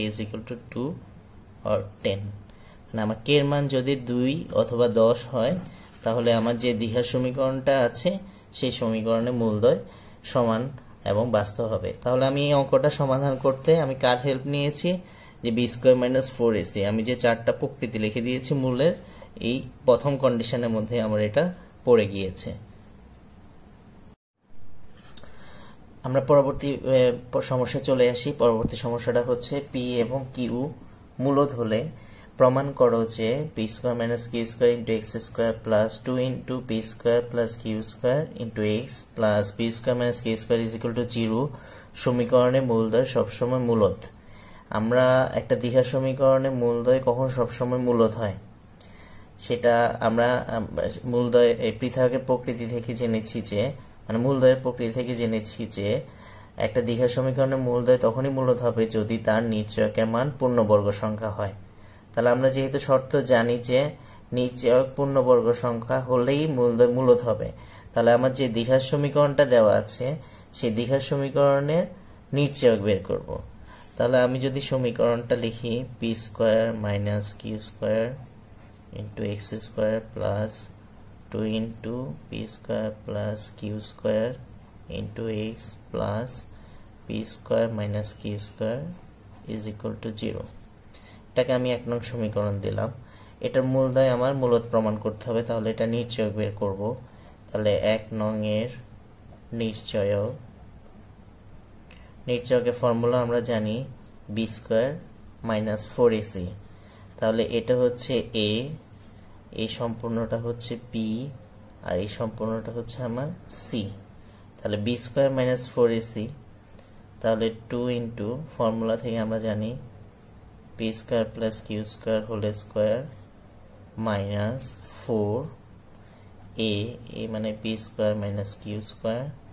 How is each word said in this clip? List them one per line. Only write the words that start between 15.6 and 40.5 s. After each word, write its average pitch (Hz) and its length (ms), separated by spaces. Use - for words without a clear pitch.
স্কয়ার 127 280
মাইনাস 127 360
ফোর 117 240
এ 92 80
সি। 98 220
আমি 110 180
যে 123 120
চারটা 120 360
প্রকৃতি 123 480
লিখে 107 220
দিয়েছি 127 320
মূলের, 131 400
এই 123 240
প্রথম 131 320
কন্ডিশনের 120 520
মধ্যে 113 320
আমার 107 200
এটা 143 320
পড়ে 117 220
গিয়েছে। 95 460
আমরা 131 180
পরবর্তী, 139 480
এ, 139 80
প-, 135 100
সমস্যায় 127 420
চলে 127 260
আসি। 123 220
পরবর্তী 113 440
সমস্যাটা 120 460
হচ্ছে 127 500
পি 131 120
এবং 127 340
কিউ 123 400
মূলদ 139 320
হলে 117 380
প্রমাণ 135 340
করো 117 340
যে 117 500
পি 110 120
স্কয়ার 120 280
মাইনাস 117 320
কিউ 117 180
স্কয়ার 120 320
into 113 140
এক্স 113 260
স্কয়ার 113 360
প্লাস 110 360
টু 127 180
into 127 500
পি 113 140
স্কয়ার 120 400
প্লাস 120 360
কিউ 110 240
স্কয়ার 131 440
into 113 220
x - 20
plus 104 300
পি 117 140
স্কয়ার 123 260
মাইনাস 120 240
কিউ 113 140
স্কয়ার 113 260